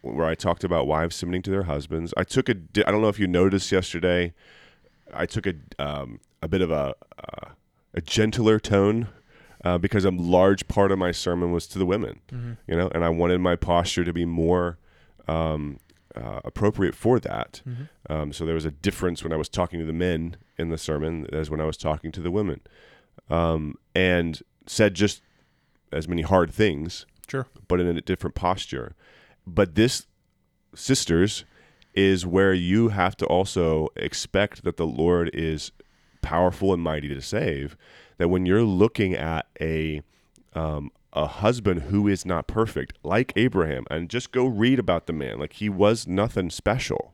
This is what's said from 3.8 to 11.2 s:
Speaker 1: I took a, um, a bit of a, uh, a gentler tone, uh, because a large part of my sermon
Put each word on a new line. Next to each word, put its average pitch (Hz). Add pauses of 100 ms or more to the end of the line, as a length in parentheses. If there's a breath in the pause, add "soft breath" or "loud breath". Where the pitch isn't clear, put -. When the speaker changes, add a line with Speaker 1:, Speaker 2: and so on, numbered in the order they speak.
Speaker 1:
I 85
took 104
a, 92 (240)
um, 69 (220)
a 80
bit 90
of 85
a, 71 (240)
uh, - (440)
a 87
gentler 110
tone, 104 (560 soft breath)
uh, 87
because 95
a 98
large 90
part 98
of 95
my 90
sermon 87